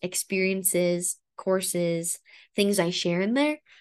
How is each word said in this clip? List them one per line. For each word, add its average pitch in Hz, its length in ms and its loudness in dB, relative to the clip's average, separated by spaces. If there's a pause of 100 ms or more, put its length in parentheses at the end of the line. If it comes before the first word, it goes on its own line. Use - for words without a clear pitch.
experiences, 185 1160 0 (180)
courses, 175 800 -2 (380)
things 202 240 2
I 170 100 2
share 175 320 0
in 214 140 0
there. 294 240 2 (220)